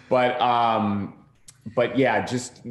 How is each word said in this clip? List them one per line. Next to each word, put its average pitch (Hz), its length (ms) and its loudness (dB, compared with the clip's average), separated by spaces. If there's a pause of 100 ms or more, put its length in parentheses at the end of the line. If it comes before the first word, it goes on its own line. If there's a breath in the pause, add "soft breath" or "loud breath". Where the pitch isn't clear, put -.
But, 127 320 2
um, 113 840 0 (500)
but 120 240 0
yeah, 113 260 2
just, 120 360 -8 (100)